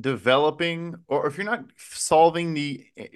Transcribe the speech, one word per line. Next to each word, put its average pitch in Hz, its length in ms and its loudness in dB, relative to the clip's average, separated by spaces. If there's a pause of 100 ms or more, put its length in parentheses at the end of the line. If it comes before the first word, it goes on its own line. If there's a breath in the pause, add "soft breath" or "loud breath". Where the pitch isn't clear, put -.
developing 151 920 0 (120)
or 143 200 0
if 143 100 -8
you're 196 80 -6
not 214 200 -6 (120)
solving 165 760 2
the, 147 320 -6 (300)